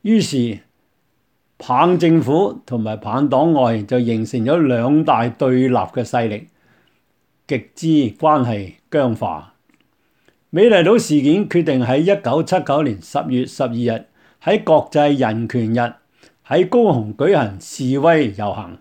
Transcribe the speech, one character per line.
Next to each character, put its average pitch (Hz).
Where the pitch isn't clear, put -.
於 214
是， 120
棒 160
政 165
府 170
同 120
埋 107
棒 113
黨 139
外 117
就 123
形 117
成 113
咗 143
兩 135
大 120
對 131
立 123
嘅 107
勢 117
力， 107
極 131
之 -
關 151
係 104
僵 131
化。 80
美 180
麗 190
島 214
事 151
件 175
決 170
定 131
喺 127
一 202
九 139
七 160
九 143
年 110
十 -
月 123
十 -
二 123
日 117
喺 214
國 151
際 147
人 113
權 113
日 117
喺 175
高 226
雄 107
舉 175
行 101
示 135
威 147
遊 101
行。 87